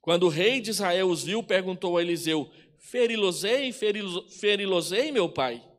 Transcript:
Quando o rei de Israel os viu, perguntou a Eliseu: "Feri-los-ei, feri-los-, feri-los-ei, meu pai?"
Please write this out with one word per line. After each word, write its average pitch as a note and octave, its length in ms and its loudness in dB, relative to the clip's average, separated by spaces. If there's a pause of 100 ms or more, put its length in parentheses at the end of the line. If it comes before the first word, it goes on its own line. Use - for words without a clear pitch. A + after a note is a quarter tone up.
Quando F3 240 2
o F3+ 40 6
rei G3 320 2
de G#3+ 100 -6
Israel F#3 380 0
os D#3+ 140 -2
viu, F#3 180 -2
perguntou F#3+ 560 -2
a E3+ 60 2
Eliseu: D#3+ 480 -2 (280)
"Feri-los-ei, A3+ 920 0
feri-los-, G3+ 680 -4
feri-los-ei, G3 720 0
meu G3 160 2
pai?" A#2+ 340 -4 (160)